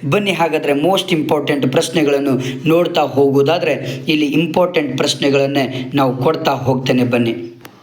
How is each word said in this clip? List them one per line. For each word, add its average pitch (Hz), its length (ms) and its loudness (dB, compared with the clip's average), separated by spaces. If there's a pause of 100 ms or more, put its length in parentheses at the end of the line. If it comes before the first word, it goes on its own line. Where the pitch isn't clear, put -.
(100)
ಬನ್ನಿ, 202 200 0
ಹಾಗಾದರೆ 156 420 0
ಮೋಸ್ಟ್ 170 400 0
ಇಂಪಾರ್ಟೆಂಟ್ 151 540 0
ಪ್ರಶ್ನೆಗಳನ್ನು 139 1000 0
ನೋಡ್ತಾ 165 320 2
ಹೋಗುವುದಾದ್ರೆ, 139 1080 0
ಇಲ್ಲಿ 151 180 2
ಇಂಪಾರ್ಟೆಂಟ್ 156 720 0
ಪ್ರಶ್ನೆಗಳನ್ನೇ 139 960 0
ನಾವು 135 220 2
ಕೊಡ್ತಾ 160 360 0
ಹೋಗ್ತೇನೆ, 131 520 0
ಬನ್ನಿ. 117 500 -2 (280)